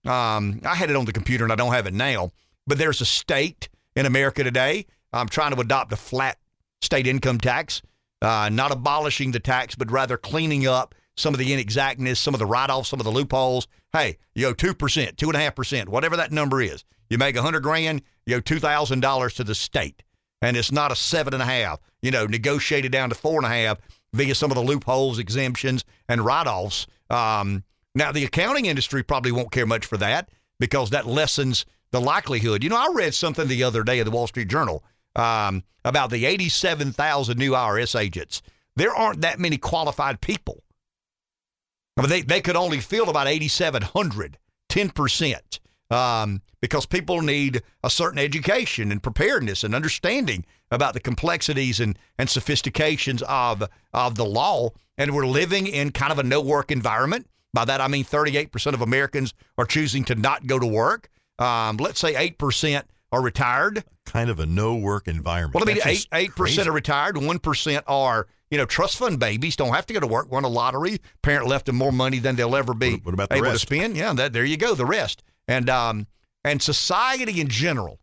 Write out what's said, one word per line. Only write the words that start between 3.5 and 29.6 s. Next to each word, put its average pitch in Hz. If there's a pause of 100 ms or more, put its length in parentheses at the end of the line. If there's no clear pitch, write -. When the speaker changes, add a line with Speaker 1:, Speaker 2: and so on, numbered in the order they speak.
Speaker 1:
in 135
America 135
today, 131 (260)
um, 117
trying 147
to 123
adopt 120
a -
flat 131 (420)
state 135
income 131
tax, 127 (400)
uh, 107
not 135
abolishing 143
the 117
tax, 127
but 117
rather 127
cleaning 151
up 127 (200)
some 147
of 131
the 131
inexactness, 127
some 143
of 120
the 110
write-offs, 131
some 135
of 113
the 110
loopholes. 131 (260)
Hey, 135 (160)
you 127
owe 120
two 180
percent, 135
two 147
and 160
a 143
half 147
percent, 120
whatever 160
that 147
number 147
is. 76 (260)
You 117
make 135
a 120
hundred 160
grand, 156 (240)
you 123
owe -
two 160
thousand 147
dollars 131
to 123
the 104
state. - (400)
And 120
it's 117
not 143
a 120
seven 135
and 131
a -
half, 113 (220)
you 123
know, 117
negotiated 135
down 131
to 113
four 160
and 143
a 113
half 113 (340)
via 135
some 147
of 135
the 123
loopholes, 131
exemptions, 127 (260)
and 117
write-offs. 117 (240)
Um, 104 (300)
now, 143
the 147
accounting 233
industry 135
probably 127
won't 120
care 127